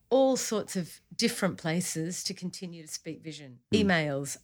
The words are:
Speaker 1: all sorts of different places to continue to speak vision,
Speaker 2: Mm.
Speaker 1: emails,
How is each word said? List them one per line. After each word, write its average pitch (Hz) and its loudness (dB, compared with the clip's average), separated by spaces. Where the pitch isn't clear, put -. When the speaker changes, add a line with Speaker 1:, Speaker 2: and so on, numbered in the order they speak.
Speaker 1:
all 262 6
sorts - -2
of - -6
different 208 2
places 165 -2
to 196 -6
continue 175 -10
to 156 -20
speak - -10
vision, 143 -14
Speaker 2:
Mm. 214 6
Speaker 1:
emails, 151 2